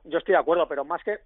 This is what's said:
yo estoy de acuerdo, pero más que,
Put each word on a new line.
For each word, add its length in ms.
yo 140
estoy 140
de 60
acuerdo, 280
pero 180
más 180
que, 220